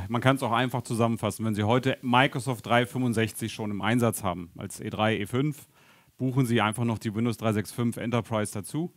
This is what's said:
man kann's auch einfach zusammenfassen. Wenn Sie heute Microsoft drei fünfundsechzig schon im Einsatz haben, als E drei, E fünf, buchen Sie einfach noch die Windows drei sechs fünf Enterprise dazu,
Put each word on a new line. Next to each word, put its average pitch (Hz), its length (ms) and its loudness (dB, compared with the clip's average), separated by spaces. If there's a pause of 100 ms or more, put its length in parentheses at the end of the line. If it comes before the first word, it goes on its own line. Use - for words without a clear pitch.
man 117 140 -2
kann's 131 200 4
auch 117 120 0
einfach 123 300 0
zusammenfassen. 113 600 0
Wenn 110 80 0
Sie 104 100 0
heute 123 380 2
Microsoft 127 640 2
drei 120 200 4
fünfundsechzig 113 680 -2
schon 107 180 -6
im 98 100 -6
Einsatz 113 420 2
haben, 87 340 -4
als - 220 -10
E - 100 -8
drei, 107 300 0
E 104 60 -4
fünf, 139 420 -4 (500)
buchen 127 280 0
Sie 113 160 4
einfach 110 240 2
noch 113 120 0
die 110 160 -6
Windows 113 220 -2
drei 110 160 0
sechs 104 220 -2
fünf 120 240 -2
Enterprise 110 560 -2
dazu, 143 440 -8